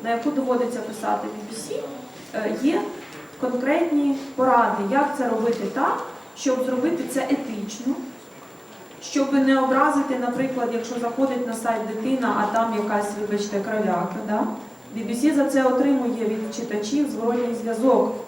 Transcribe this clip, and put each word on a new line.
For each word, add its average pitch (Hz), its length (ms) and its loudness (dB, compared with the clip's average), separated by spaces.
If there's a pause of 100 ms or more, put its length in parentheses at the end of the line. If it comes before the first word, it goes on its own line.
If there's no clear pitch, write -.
на 233 60 -2
яку 233 200 0
доводиться 247 500 0
писати 208 560 -2
бі - 140 -10
бі - 100 -8
сі, - 160 -6 (580)
е, 214 280 -2
є 349 180 4 (600)
конкретні 285 760 2 (200)
поради, 233 540 4
як 277 280 2
це 247 100 0
робити 220 360 0 (100)
так, - 300 0 (320)
щоб 254 280 0
зробити 254 480 0
це 269 80 0
етично, 233 760 -2 (1080)
щоб 269 300 0
не 269 260 6
образити, 262 600 2
наприклад, 247 540 -2
якщо 240 280 -4
заходить 247 460 0
на 220 80 -4
сайт 226 320 -2
дитина, 233 560 -2
а 202 120 0
там 226 200 2
якась, 208 360 0 (100)
вибачте, 202 400 -2
кроляка, 196 560 0 (120)
да? 214 180 0 (480)
бі 220 80 -4
бі 226 120 -2
сі 294 180 4
за 277 120 4
це 262 200 4
отримує 247 600 4
від 214 320 -2
читачів 226 540 0
зворотній 233 440 0
зв'язок 220 600 4 (140)